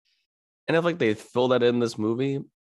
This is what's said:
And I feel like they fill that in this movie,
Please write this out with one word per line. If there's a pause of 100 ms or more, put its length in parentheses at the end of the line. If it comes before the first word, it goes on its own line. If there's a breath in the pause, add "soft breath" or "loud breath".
(680)
And
I
feel
like
they
fill
that
in
this
movie, (360)